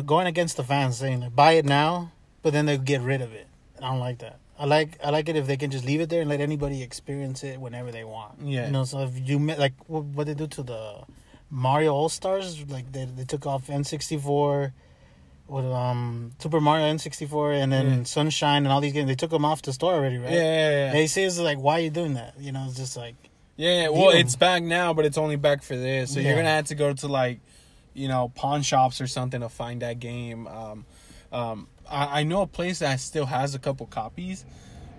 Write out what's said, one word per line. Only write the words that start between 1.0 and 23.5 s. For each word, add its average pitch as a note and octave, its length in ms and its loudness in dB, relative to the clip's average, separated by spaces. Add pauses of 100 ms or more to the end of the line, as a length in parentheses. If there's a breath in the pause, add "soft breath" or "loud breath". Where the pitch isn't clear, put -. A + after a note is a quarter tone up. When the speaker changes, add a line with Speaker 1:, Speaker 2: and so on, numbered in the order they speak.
Speaker 1:
like, A#2+ 160 -8
"Buy D3 160 10
it D#3+ 120 6
now," D#3+ 480 2 (300)
but D#3+ 100 2
then D3 140 2
they C#3+ 100 2
get C3 240 0
rid C3 220 -2
of A2+ 100 -10
it. G#2+ 140 -16 (320)
I - 40 -20
don't C3 180 -4
like B2 180 -6
that. A2+ 200 -16 (200)
I D3 80 -4
like, D3+ 360 4
I C#3+ 80 -2
like D#3 180 0
it D#3+ 80 0
if C#3 100 0
they C#3 100 0
can C#3 140 -2
just C3 140 -6
leave C#3+ 160 0
it E3 100 -2
there E3+ 100 2
and D3+ 80 0
let D3 120 0
anybody C#3+ 420 -2
experience C3+ 600 -8
it C3 160 -10
whenever B2 320 -10
they A2+ 120 -12
want. A2 380 -14
Speaker 2:
Yeah. C3+ 240 -2
Speaker 1:
You C#3 60 -2
know, C3 120 2
so C#3 200 -6
if C3 80 -6 (160)
you C#3+ 100 2
met, D3+ 220 0
like, C3+ 140 4 (140)
what, D#3 160 -4
what C#3+ 220 -4
they D3+ 80 -4
do D3+ 140 -6
to C#3+ 160 -10
the A2 400 -12 (460 loud breath)
Mario C#3+ 440 4
All-Stars, E3 760 -2
like, C3 240 -10
they, C3 120 -8
they B2+ 200 -10
took C#3+ 220 -6
off C3+ 240 -2
N C#3+ 140 0
sixty-four C#3+ 880 0 (760 soft breath)
with, C3+ 180 -4
um, B2 720 -2
Super D#3+ 220 0
Mario D3+ 260 4
N D#3 120 0
sixty-four D3 540 -2
and C#3 200 2
then C3 260 4
Speaker 2:
Yeah. B2 60 -2
Speaker 1:
Sunshine D3 600 2
and C3+ 80 4
all C#3 80 4
these C#3+ 120 0
games, C#3+ 140 0
they C3+ 80 2
took D#3+ 160 -4
them D3+ 140 2
off D#3 180 2
the C3+ 100 -6
store E3 220 0
already, C3+ 240 0
right? B2 140 -6
Speaker 2:
Yeah, E3+ 80 4
yeah, D#3+ 300 4 (160)
yeah. C3+ 60 -4
Speaker 1:
They D#3 140 4
say F#3+ 180 0
it's F3 140 0
like, D#3 200 0
"Why C#3+ 200 2
are E3+ 40 2
you D#3+ 80 -2
doing D#3 240 -2
that?" A#2 260 -8
You C#3 120 -10
know, C3+ 140 -8
it's B2+ 100 -10
just C3 200 -8
like, A#2 180 -12 (420)